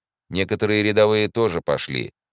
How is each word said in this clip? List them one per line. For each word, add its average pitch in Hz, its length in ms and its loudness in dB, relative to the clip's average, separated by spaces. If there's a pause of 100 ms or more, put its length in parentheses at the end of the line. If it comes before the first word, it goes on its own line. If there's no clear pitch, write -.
(300)
Некоторые 104 540 0
рядовые 107 440 2
тоже 101 340 -2
пошли, 65 520 -6 (200)